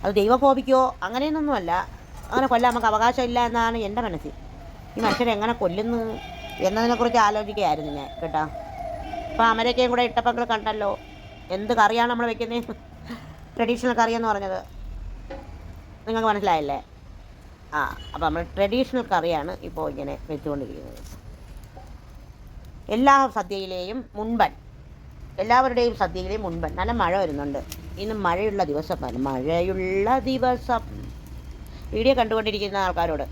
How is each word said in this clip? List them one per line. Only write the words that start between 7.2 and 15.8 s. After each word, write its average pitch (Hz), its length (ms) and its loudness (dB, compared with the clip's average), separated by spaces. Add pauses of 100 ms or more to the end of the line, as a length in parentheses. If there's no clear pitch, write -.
ആലോചിക്കുകയായിരുന്നു 202 720 0
ഞാൻ 135 100 -8 (120)
കേട്ടോ. 156 220 0 (880)
അപ്പോൾ 226 220 4
അമരക്കയും 240 400 2
കൂടെ 247 160 4
ഇട്ടപ്പോൾ 240 260 0
നിങ്ങൾ 240 180 -2
കണ്ടല്ലോ 214 380 -2 (680)
എന്ത് 214 240 -2
കറിയാണ് 233 320 6
നമ്മൾ 233 180 0
വെക്കുന്നത്, 233 460 -4 (800)
ട്രഡീഷണൽ 240 440 2
കറിയെന്ന് 226 320 2
പറഞ്ഞത് 196 280 2 (1500)